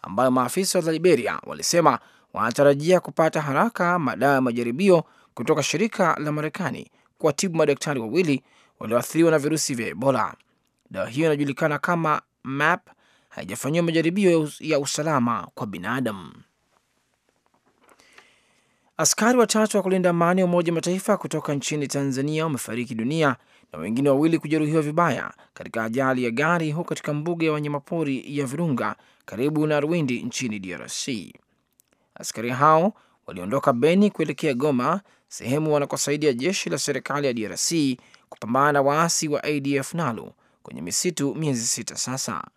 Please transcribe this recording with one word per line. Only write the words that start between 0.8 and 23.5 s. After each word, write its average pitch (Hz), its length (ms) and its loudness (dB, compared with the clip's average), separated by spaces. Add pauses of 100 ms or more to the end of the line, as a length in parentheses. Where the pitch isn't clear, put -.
Liberia 156 540 2
walisema 143 520 2 (340)
wanatarajia 143 680 4
kupata 160 400 0
haraka 175 580 0
madawa 131 360 2
ya 131 60 4
majaribio 127 640 2 (300)
kutoka 143 280 0
shirika 180 580 0
la 151 120 -4
Marekani 151 580 -6 (280)
kuwatibu 165 380 0
madaktari 147 440 2
wawili 139 420 2 (380)
walioathiriwa 120 500 2
na 156 80 4
virusi 147 360 -2
vya 120 120 -4
Ebola. 110 480 0 (560)
Dawa 95 180 -4
hiyo 143 180 0
inajulikana 147 520 0
kama 165 440 0 (200)
map, 143 460 0 (400)
haijafanyiwa 170 560 -2
majaribio 170 460 2
ya 165 80 6
us-, 151 320 -4
ya 147 80 2
usalama 135 760 0
kwa - 120 -8
binadamu. 107 680 -6 (2750)
Askari 226 420 2
watatu 214 380 2
wa 190 60 2
kulinda 185 280 2
amani 175 320 4
wa 180 60 2
Umoja 175 240 2
wa - 20 -2
Mataifa 185 420 0
kutoka 151 380 -4
nchini 143 320 -4
Tanzania 139 580 -2
wamefariki 120 500 -4
dunia 135 420 0 (360)